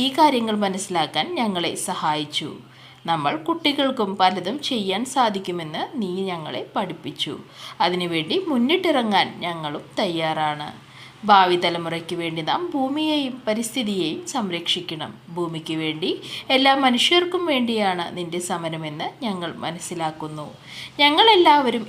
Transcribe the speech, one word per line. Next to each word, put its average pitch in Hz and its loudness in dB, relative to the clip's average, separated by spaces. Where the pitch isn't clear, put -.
ഈ - 2
കാര്യങ്ങൾ 240 4
മനസ്സിലാക്കാൻ 190 -2
ഞങ്ങളെ 175 0
സഹായിച്ചു. 151 -2
നമ്മൾ 147 2
കുട്ടികൾക്കും 269 0
പലതും 185 2
ചെയ്യാൻ 196 -2
സാധിക്കുമെന്ന് 190 -2
നീ 180 -2
ഞങ്ങളെ 151 -6
പഠിപ്പിച്ചു. 165 -6
അതിനുവേണ്ടി 175 0
മുന്നിട്ടിറങ്ങാൻ 254 4
ഞങ്ങളും 156 -6
തയ്യാറാണ്. 156 -2
ഭാവി 185 8
തലമുറയ്ക്ക് 170 -2
വേണ്ടി 165 -4
നാം 151 2
ഭൂമിയെയും 285 0
പരിസ്ഥിതിയെയും 208 -2
സംരക്ഷിക്കണം. 170 -4
ഭൂമിക്ക് 165 -4
വേണ്ടി, 156 -2
എല്ലാ 269 6
മനുഷ്യർക്കും 349 4
വേണ്ടിയാണ് 214 0
നിന്റെ 175 -4
സമരമെന്ന് 160 -4
ഞങ്ങൾ 175 -4
മനസ്സിലാക്കുന്നു. 156 -6
ഞങ്ങളെല്ലാവരും 294 6